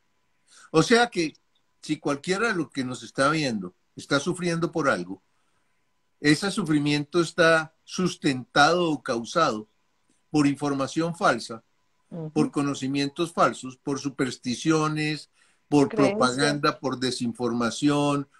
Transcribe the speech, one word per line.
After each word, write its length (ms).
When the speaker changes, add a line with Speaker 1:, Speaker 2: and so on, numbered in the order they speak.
Speaker 1:
O 120
sea 280
que 240
si 160
cualquiera 500
de 60
los 160
que 140
nos 180
está 280
viendo 440
está 260
sufriendo 520
por 180
algo, 320
ese 300
sufrimiento 680
está 640
sustentado 1080
o 120
causado 680
por 160
información 680
falsa, 480
Speaker 2:
Ujú. 200
Speaker 1:
por 200
conocimientos 840
falsos, 460
por 200
supersticiones, 1300
por 200
Speaker 2:
Creencias. 300
Speaker 1:
propaganda, 600
por 200
desinformación, 1300